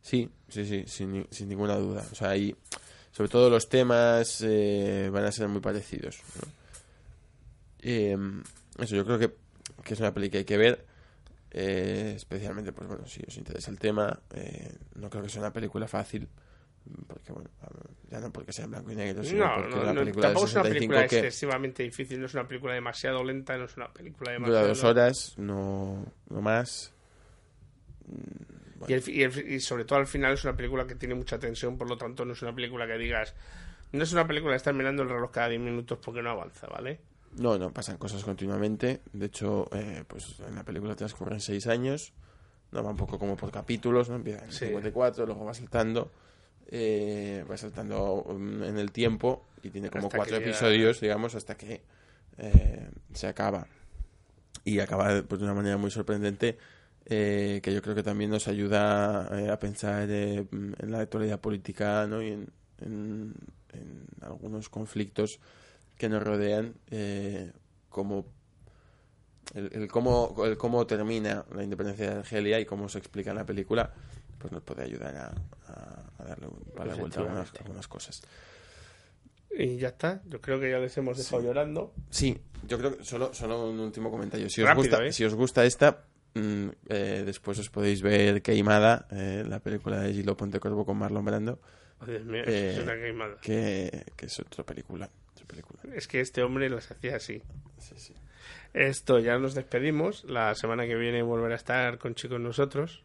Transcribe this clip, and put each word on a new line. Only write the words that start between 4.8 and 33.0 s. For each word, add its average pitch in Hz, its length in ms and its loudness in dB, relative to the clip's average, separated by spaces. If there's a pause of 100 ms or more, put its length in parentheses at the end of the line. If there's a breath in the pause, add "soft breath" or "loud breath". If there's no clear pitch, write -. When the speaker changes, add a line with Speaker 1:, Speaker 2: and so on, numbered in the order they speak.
Speaker 1:
van 101 140 2
a 104 60 2
ser 107 160 -2
muy 101 140 0
parecidos, - 580 -4 (220)
¿no? - 100 -12 (1300 loud breath)
Em, 101 600 0 (380)
eso, 107 160 -2
yo 98 100 4
creo 113 140 2
que, 113 120 6 (520)
que 110 100 -4
es 107 60 -6
una 104 140 2
peli 101 160 -2
que 101 100 0
hay 98 60 -2
que 104 120 2
ver, 117 280 6 (680 soft breath)
eh, 98 640 -2
especialmente, 104 560 -8
pues - 160 -12
bueno, - 200 -10
si - 200 -14
os - 100 -14
interesa - 340 -10
el 90 80 -12
tema, 104 400 2 (140)
eh, - 400 -10 (220)
no 101 140 -12
creo 101 140 -8
que 104 60 -8
sea 110 120 -8
una 104 120 -4
película 110 340 -4
fácil, 107 400 -6 (800 soft breath)
porque - 240 -18
bueno, - 180 -14 (640)
ya 117 80 -10
no 113 120 -10
porque - 220 -12
sea 110 120 -8
en 110 60 -10
blanco 123 200 -10
y 110 40 -8
negro, 104 280 -4
sino 190 240 2
Speaker 2:
No, 120 80 2
Speaker 1:
porque 104 200 -2
Speaker 2:
no, 127 80 0
Speaker 1:
la - 100 2
Speaker 2:
no, - 80 2
Speaker 1:
película 104 260 4
del 104 80 6
Speaker 2:
tampoco 196 120 6
es 110 60 -2
una 104 100 6
Speaker 1:
sesenta - 140 4
y - 40 2
cinco 113 120 2
Speaker 2:
película 131 140 8
Speaker 1:
que 123 100 4 (100)
Speaker 2:
excesivamente 131 560 -2
difícil, 127 360 -6
no 131 80 -4
es 127 80 -10
una 123 120 -4
película 127 260 -6
demasiado 123 500 -2
lenta, 131 340 -4
no 127 80 -6
es - 120 -14
una 123 140 -10
película - 420 -10
Speaker 1:
dura 120 120 -4
Speaker 2:
demasiado 110 220 8
Speaker 1:
dos 107 160 4
horas, 120 540 6
no, 98 680 -4 (240)
no 101 120 -4
más. 113 500 0 (1160 soft breath)
Mm, - 720 -16
bueno. - 120 -12
Speaker 2:
Y - 20 4
el 131 80 4
fi-, - 120 -8
y 139 100 4
el 127 80 4
fi-, 135 240 -6
y 131 40 -2
sobre 120 260 -4
todo 139 140 4
al 139 80 2
final 135 260 2
es 139 100 -2
una 131 120 0
película 127 320 -2
que 127 80 -10
tiene 127 200 -6
mucha 127 240 -4
tensión, 123 380 -4
por 123 120 -4
lo 120 80 -4
tanto 123 280 -6
no 123 80 -6
es 117 80 -10
una 120 120 -6
película 120 340 -6
que 113 100 -2
digas, 117 360 -2 (580 loud breath)